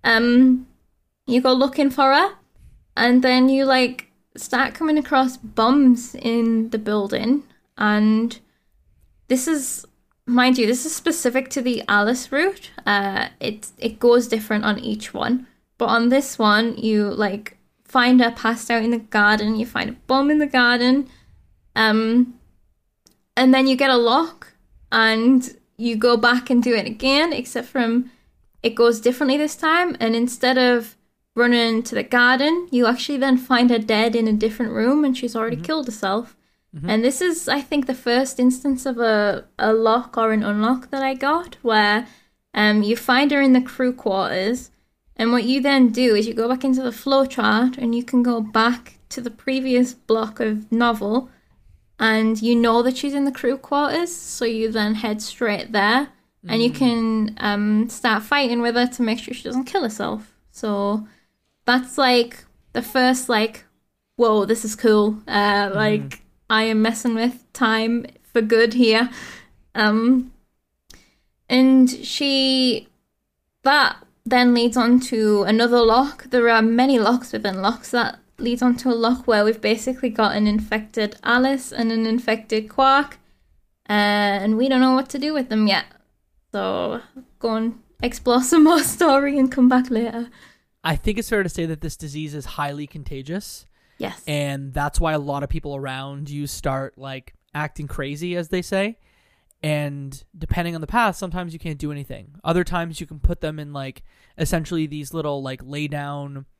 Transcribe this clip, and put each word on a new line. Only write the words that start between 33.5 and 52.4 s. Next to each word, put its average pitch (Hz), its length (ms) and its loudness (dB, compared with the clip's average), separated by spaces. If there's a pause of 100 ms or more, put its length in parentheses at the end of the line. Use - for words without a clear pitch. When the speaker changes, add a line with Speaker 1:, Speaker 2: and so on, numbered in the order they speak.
Speaker 1:
her 240 80 2
dead 220 360 0
in 226 140 0
a 214 60 0
different 220 380 -2
room, 254 320 0
and 262 120 0
she's 240 180 -6
already 226 220 -4
Speaker 2:
Mm-hmm. 165 80 -12
Speaker 1:
killed 311 220 -4
herself. 214 500 -6 (400)
Speaker 2:
Mm-hmm. 151 140 -8
Speaker 1:
And 220 140 0
this 254 180 0
is, 339 260 -2
I 285 140 -2
think, 285 240 -2
the 262 80 -4
first 254 440 -2
instance 254 480 0
of 240 120 -6
a, 214 460 0 (140)
a 220 140 2
lock 226 460 0
or 220 140 0
an 214 100 0
unlock 214 480 -2
that 269 120 -6
I 269 120 -2
got, 302 480 -4
where, 214 440 2 (480)
um, 214 280 2
you 214 140 0
find 269 340 2
her 285 100 2
in 262 140 6
the 254 80 4
crew 254 320 -2
quarters, 196 760 -4 (460)
and 226 160 0
what 240 120 0
you 262 180 0
then 269 260 4
do 226 260 2
is 208 140 0
you 226 60 -8
go 226 140 -2
back 254 160 -2
into 262 180 0
the 247 80 -4
flowchart, 254 880 0
and 233 160 -2
you 240 100 -4
can 247 180 2
go 240 200 0
back 226 560 -2 (100)
to - 140 -12
the 233 80 -8
previous 254 640 0
block 220 440 -2
of 214 320 -4
novel, 226 600 0 (680)
and 220 440 0